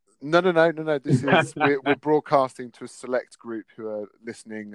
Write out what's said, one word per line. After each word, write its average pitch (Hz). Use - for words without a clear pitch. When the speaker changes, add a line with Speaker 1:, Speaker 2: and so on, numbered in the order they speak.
Speaker 1:
No, 156
no, 185
no, 165
no, 156
no. 156
This 135
is, 147
Speaker 2:
<laughs> -
Speaker 1:
we're, 143
we're 139
broadcasting 135
to -
a 117
select -
group 113
who 110
are 104
listening 107